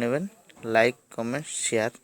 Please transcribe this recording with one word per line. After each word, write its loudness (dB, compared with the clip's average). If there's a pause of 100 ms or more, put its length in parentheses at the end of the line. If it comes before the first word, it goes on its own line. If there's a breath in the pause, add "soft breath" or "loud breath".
নেবেন, -2 (500)
লাইক, 6 (200)
কমেন্ট, -4 (180)
শেয়ার। 0 (120)